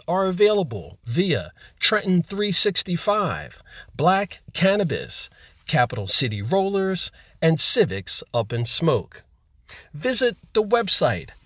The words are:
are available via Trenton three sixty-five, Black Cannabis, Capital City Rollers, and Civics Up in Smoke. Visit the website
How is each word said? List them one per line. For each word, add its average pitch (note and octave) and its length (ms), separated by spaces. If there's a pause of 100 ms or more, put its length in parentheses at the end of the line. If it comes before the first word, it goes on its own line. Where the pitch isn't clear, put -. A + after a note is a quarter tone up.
are F#3+ 160
available F3+ 800
via A#2+ 480 (260)
Trenton G3 420
three G3+ 300
sixty-five, F3+ 1120 (320)
Black F#3+ 460 (100)
Cannabis, E3+ 800 (380)
Capital A#2 400
City G#2+ 340
Rollers, F#3+ 680 (300)
and D#3+ 200
Civics - 640 (100)
Up A2+ 180
in A#2 140
Smoke. - 580 (680)
Visit A#3+ 420 (160)
the A3 120
website F#3 680 (160)